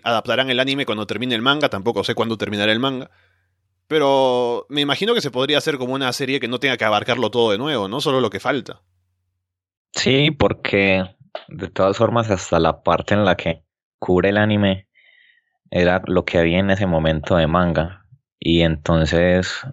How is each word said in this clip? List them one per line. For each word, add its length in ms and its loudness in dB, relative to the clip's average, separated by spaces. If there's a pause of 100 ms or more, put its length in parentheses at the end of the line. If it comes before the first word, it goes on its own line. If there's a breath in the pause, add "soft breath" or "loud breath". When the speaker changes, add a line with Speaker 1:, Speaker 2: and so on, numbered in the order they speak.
Speaker 1:
adaptarán 440 0
el 120 2
anime 240 -2
cuando 200 -4
termine 300 -4
el 60 -2
manga, 260 2
tampoco 380 -2
sé 100 -4
cuándo 220 -2
terminará 340 -2
el 80 0
manga, 320 -6 (760)
pero 840 0
me 100 -4
imagino 340 0
que 80 0
se 80 -4
podría 280 0
hacer 200 -2
como 160 -6
una 200 -4
serie 260 -4
que 80 -4
no 120 -6
tenga 180 -2
que 80 0
abarcarlo 460 0
todo 200 2
de 60 0
nuevo, 320 -4
¿no? 100 -6
Solo 220 0
lo 80 0
que 100 -8
falta. 420 -6 (1080)
Speaker 2:
Sí, 400 0
porque 720 0 (460)
de 180 -12
todas 300 0
formas 340 2
hasta 280 0
la 220 2
parte 320 0
en 120 2
la 100 4
que 300 -6 (340)
cubre 300 2
el 80 0
anime 500 2 (840 soft breath)
era 360 2
lo 180 0
que 140 -2
había 220 4
en 100 0
ese 160 0
momento 500 0
de 100 4
manga, 600 0 (340)
y 220 2
entonces 1000 2 (120)